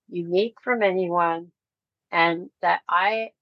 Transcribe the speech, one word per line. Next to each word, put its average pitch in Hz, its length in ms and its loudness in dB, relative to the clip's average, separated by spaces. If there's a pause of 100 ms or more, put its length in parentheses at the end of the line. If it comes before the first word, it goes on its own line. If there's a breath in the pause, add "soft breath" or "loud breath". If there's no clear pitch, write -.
unique 180 520 -2
from 240 220 -2
anyone, 175 680 0 (640)
and 170 380 0 (100)
that 175 280 0
I 220 420 0 (120)